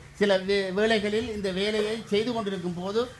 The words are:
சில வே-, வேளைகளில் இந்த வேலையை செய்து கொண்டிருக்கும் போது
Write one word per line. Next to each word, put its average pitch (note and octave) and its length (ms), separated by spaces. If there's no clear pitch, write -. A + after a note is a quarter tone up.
சில G3 240
வே-, F#3+ 360
வேளைகளில் G#3+ 640
இந்த G3 160
வேலையை G#3+ 540
செய்து A3 280
கொண்டிருக்கும் G3 400
போது G3+ 340